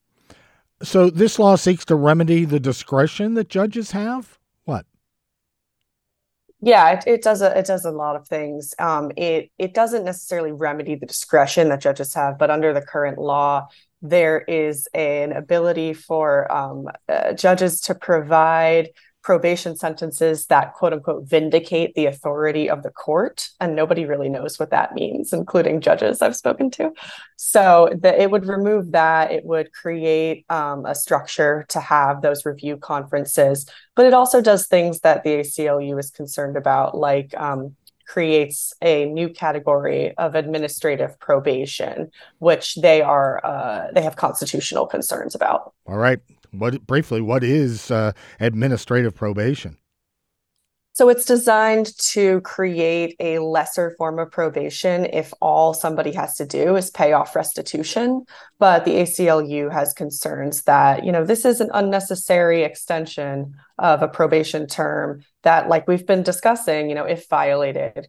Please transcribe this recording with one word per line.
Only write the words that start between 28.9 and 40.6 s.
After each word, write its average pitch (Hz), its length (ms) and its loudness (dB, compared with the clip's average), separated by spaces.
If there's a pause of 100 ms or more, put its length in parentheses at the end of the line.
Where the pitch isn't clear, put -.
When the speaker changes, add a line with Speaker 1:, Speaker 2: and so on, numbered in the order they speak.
Speaker 2:
that. 160 400 2
It 160 100 -4
would 160 300 -4
create, 160 760 -2
um, 143 360 -4
a 143 100 -6
structure 151 760 0
to 156 120 -6
have 143 400 2
those 147 240 0
review 147 320 -8
conferences. 143 920 0 (280)
But 247 100 8
it 254 80 8
also 254 280 6
does 208 260 4
things 170 340 2
that 151 240 4
the 151 140 0
A 147 40 -2
C 151 240 -4
L 143 140 0
U 143 160 -6
is 139 120 -8
concerned 143 460 -8
about, 135 400 0
like, 143 400 -2
um, 139 400 -6 (320)
creates 156 760 -2
a 151 260 2
new 160 200 -4
category 143 880 -2
of 160 200 -4
administrative 151 840 -4